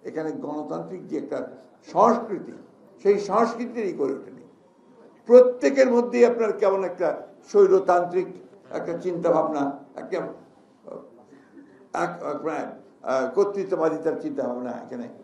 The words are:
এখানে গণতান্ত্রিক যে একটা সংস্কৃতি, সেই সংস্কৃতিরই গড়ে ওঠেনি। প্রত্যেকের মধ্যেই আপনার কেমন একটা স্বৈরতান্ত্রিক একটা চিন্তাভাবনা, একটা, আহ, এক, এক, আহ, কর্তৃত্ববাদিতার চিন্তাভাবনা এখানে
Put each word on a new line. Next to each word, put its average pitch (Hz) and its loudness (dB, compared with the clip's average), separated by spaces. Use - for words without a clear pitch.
এখানে 156 -8
গণতান্ত্রিক 156 -10
যে 156 -6
একটা - -8
সংস্কৃতি, 208 2
সেই 196 6
সংস্কৃতিরই 226 -2
গড়ে 135 -2
ওঠেনি। - -14
প্রত্যেকের 254 6
মধ্যেই 240 4
আপনার 226 0
কেমন 196 0
একটা 175 -4
স্বৈরতান্ত্রিক 180 4
একটা - -6
চিন্তাভাবনা, 156 -2
একটা, 170 -8
আহ, - -14
এক, 170 -6
এক, 147 -6
আহ, 131 -2
কর্তৃত্ববাদিতার 175 -2
চিন্তাভাবনা 127 -6
এখানে 120 -12